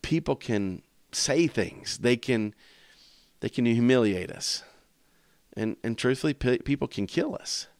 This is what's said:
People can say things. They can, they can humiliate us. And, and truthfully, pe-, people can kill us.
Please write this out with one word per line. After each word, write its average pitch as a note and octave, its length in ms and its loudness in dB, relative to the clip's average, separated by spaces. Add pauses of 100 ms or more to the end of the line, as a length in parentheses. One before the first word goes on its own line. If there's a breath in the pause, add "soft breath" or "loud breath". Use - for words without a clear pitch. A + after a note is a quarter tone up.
People D#3 340 0
can G2+ 460 -2 (300)
say D#3 340 2
things. - 540 -4
They A#2+ 180 4
can, A2 380 0 (840 soft breath)
they A2 80 -4
can A#2+ 180 0
humiliate A#2 640 4
us. - 320 -6 (920 soft breath)
And, A2 280 -4
and A#2 120 -2
truthfully, C3 380 0
pe-, B2+ 240 2
people C#3 300 -2
can - 180 -4
kill A#3 300 -2
us. - 320 -8 (120)